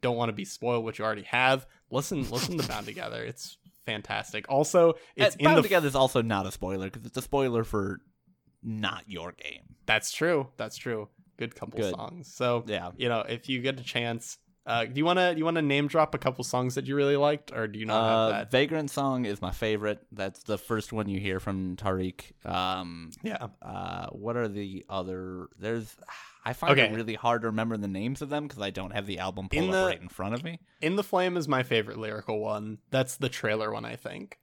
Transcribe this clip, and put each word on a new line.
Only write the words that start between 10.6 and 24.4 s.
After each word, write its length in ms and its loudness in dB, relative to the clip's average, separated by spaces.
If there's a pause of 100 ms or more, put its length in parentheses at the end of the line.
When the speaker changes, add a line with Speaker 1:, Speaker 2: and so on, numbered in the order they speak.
Speaker 1:
true. 320 -4 (280)
Good 180 -8
couple 260 -8
Speaker 2:
Good. 140 0
Speaker 1:
songs. 380 -12
So, 340 0
Speaker 2:
Yeah. 300 -4
Speaker 1:
you 120 -2
know, 120 2
if 280 -6
you 120 -2
get 180 -2
a 60 -12
chance, 540 -4 (280)
uh, 200 0
do 80 -10
you 100 2
wanna, 300 4
do 40 -2
you 60 0
wanna 160 2
name 280 2
drop 260 2
a 40 -2
couple 260 -2
songs 320 0
that 100 -4
you 100 -2
really 220 4
liked, 340 2
or 160 -2
do 100 -8
you 60 -4
not 160 4
Speaker 2:
Uh, 80 4
Speaker 1:
have 220 6
that? 200 -2
Speaker 2:
Vagrant 400 4
Song 360 0
is 160 -4
my 80 -2
favorite. 600 0
That's 320 -6
the 120 0
first 380 -4
one 160 -2
you 100 -2
hear 200 0
from 360 -4
Tariq. 560 -2 (140)
Um, 640 -4 (120)
Speaker 1:
Yeah. 260 -6 (120)
Speaker 2:
uh, 500 -8
what 280 -6
are 100 0